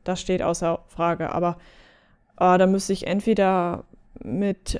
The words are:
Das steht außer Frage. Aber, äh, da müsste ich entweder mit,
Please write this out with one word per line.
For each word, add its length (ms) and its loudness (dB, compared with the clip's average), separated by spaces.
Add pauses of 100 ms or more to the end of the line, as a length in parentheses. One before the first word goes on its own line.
Das 160 -4
steht 220 -2
außer 460 -2
Frage. 440 -2
Aber, 240 -2 (840)
äh, 200 6
da 80 6
müsste 260 2
ich 140 -6
entweder 800 0 (380)
mit, 580 -4